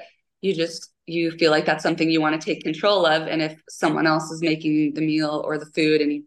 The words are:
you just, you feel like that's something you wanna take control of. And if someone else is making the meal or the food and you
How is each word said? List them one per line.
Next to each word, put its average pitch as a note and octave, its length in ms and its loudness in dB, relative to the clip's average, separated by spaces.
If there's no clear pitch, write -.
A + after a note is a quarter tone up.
you F#3+ 140 0
just, E3 380 -4
you E3 260 0
feel E3 180 -4
like D#3 160 2
that's D#3 160 0
something E3 280 0
you D#3+ 100 2
wanna D#3 180 0
take D#3 240 -6
control F3+ 440 2
of. D#3+ 220 2
And D#3+ 140 -2
if D#3 260 -6
someone D#3 380 0
else D#3+ 240 0
is D#3+ 120 -10
making D#3 520 0
the D#3 80 -4
meal D3+ 420 0
or D3+ 140 -2
the D3+ 80 -12
food D#3 340 2
and D3 120 2
you D3 140 -4